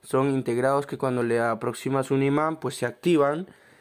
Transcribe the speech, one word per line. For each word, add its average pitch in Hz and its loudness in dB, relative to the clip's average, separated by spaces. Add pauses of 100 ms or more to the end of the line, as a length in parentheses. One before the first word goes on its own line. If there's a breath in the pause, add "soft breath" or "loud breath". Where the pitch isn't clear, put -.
son 135 0
integrados 131 0
que 139 -10
cuando 127 -2
le 117 0
aproximas 120 -2
un 135 2
imán, 151 0
pues - -8
se 123 -4
activan. 151 2 (320 loud breath)